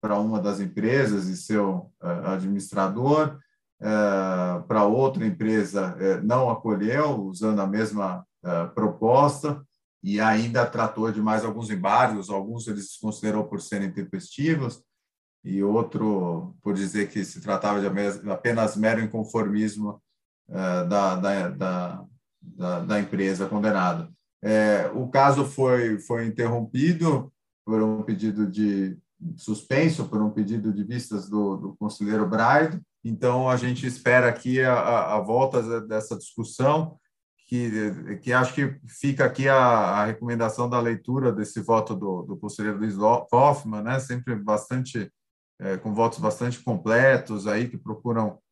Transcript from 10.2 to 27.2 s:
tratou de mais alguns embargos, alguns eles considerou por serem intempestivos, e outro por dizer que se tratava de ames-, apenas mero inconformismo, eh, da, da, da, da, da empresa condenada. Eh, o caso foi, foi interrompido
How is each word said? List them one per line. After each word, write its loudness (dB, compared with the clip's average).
tratou -2
de -2
mais 0
alguns -6
embargos, 0
alguns -6
eles -10
considerou -2
por -8
serem -4
intempestivos, -4
e -2
outro 0
por 0
dizer -2
que -4
se -12
tratava -2
de 0
ames-, -2
apenas 0
mero 2
inconformismo, -2
eh, -2
da, 2
da, -2
da, -6
da, -6
da -2
empresa -2
condenada. 0
Eh, 4
o -4
caso 4
foi, 2
foi -4
interrompido 0